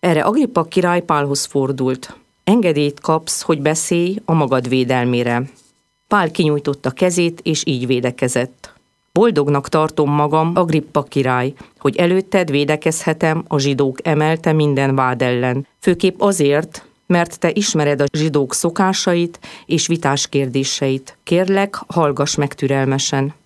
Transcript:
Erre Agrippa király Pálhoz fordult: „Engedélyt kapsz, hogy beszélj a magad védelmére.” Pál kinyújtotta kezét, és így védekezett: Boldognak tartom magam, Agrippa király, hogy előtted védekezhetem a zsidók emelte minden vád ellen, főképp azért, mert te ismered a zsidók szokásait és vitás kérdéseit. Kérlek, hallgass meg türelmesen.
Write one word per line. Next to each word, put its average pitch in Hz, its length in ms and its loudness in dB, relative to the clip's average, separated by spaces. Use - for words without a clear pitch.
Erre 160 200 2
Agrippa 220 440 2
király 175 360 0
Pálhoz 143 440 0
fordult: 131 720 -4
„Engedélyt 160 560 2
kapsz, 160 420 -2
hogy 160 180 0
beszélj 170 640 0
a - 80 -2
magad 131 360 0
védelmére.” 123 720 0
Pál 185 220 2
kinyújtotta 147 600 -2
kezét, 170 520 0
és 160 240 -2
így 127 200 -2
védekezett: 123 880 -2
Boldognak 147 560 2
tartom 156 420 0
magam, 147 440 2
Agrippa 160 480 0
király, 131 500 -2
hogy 135 180 0
előtted 185 540 2
védekezhetem 160 1000 0
a 156 100 0
zsidók 135 480 0
emelte 160 460 0
minden 139 420 2
vád 127 280 0
ellen, 127 440 0
főképp 180 420 0
azért, 160 640 0
mert 170 320 0
te 226 140 0
ismered 151 480 0
a 143 120 2
zsidók 151 420 0
szokásait 175 840 0
és 165 200 -2
vitás 147 420 -2
kérdéseit. 135 960 -2
Kérlek, 196 640 0
hallgass 143 480 0
meg 143 200 -2
türelmesen. 135 800 -2